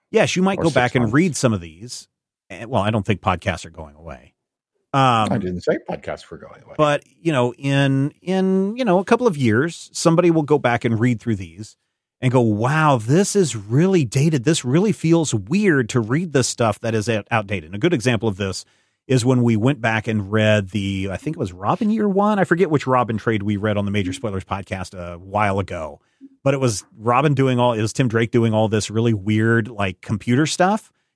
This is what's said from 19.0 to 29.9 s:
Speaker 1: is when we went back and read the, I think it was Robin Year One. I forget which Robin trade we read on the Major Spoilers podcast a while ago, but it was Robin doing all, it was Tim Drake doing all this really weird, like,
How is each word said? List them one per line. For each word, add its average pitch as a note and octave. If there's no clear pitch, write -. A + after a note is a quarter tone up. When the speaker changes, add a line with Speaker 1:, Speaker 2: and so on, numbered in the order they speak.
Speaker 1:
is B2+
when B2+
we A#2
went A2+
back A2
and G#2
read G#2+
the, G2
I F2+
think D3+
it -
was G2
Robin B2+
Year G#3+
One. G3+
I F#3
forget E3+
which C#3+
Robin B2
trade G#2+
we G#2
read G#2
on G2+
the G2+
Major G2
Spoilers F#2+
podcast F#2+
a F2
while G2
ago, E2
but C#3
it C3+
was A#2+
Robin B2
doing B2+
all, B2
it G#2+
was G#2+
Tim C3+
Drake A2+
doing A2+
all A2
this G#2
really A2+
weird, A2
like, G2+